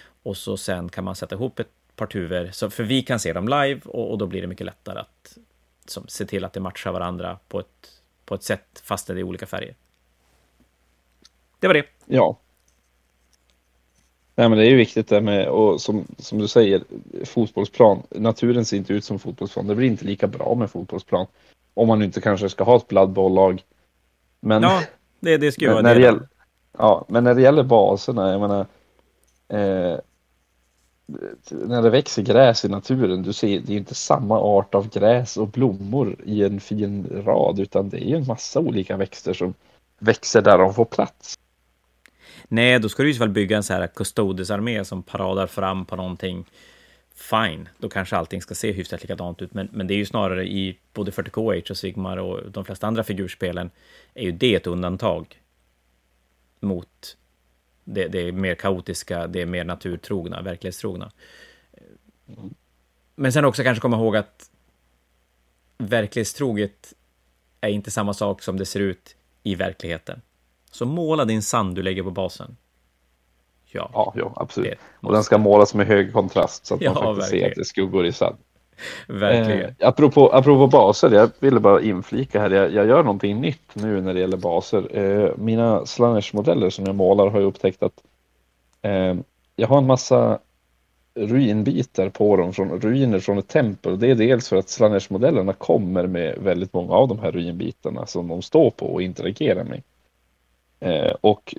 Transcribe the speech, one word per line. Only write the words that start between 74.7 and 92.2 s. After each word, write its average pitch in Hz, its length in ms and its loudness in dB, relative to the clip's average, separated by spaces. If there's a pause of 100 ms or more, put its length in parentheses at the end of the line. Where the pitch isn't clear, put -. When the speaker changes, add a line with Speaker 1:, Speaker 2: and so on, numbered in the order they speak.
Speaker 2:
Och 104 60 2
den 107 100 4
ska 110 140 4
målas 104 360 8
med 101 140 2
hög 101 260 2
kontrast 95 520 -2
så 98 100 -4
att - 60 -6
Speaker 1:
Ja, - 120 0
Speaker 2:
man - 100 -2
faktiskt 107 200 -2
Speaker 1:
verkligen. 95 220 -2
Speaker 2:
ser - 60 0
att - 40 -10
det - 60 -8
är - 20 -4
skuggor 95 420 -2
i 85 60 0
sand. - 240 -2 (720)
Speaker 1:
Verkligen. 107 520 0 (200)
Speaker 2:
Eh, - 80 4
apropå, 143 420 6
apropå 135 380 6
baser, 123 440 6
jag 107 180 8 (100)
ville 131 200 4
bara 101 220 6
inflika 107 600 -4
här. 101 80 0
Jag, 95 240 2
jag 104 140 2
gör 143 160 6
någonting 104 380 -2
nytt 151 200 -4 (140)
nu 104 260 -4
när 92 120 -4
det 92 60 -2
gäller 92 180 -2
baser. 90 600 -2
Eh, 101 400 2
mina 113 480 0
Slaanesh-modeller 110 840 0
som 95 160 -8
jag 98 100 -4
målar 98 320 4
har 104 120 0
jag 98 80 2
upptäckt 95 360 -2
att, - 200 -6 (800)
eh, 92 340 -2 (400)
jag 113 120 -2
har 135 100 6
en 135 100 4
massa 120 520 2 (760)
ruinbitar 110 920 0
på 104 280 2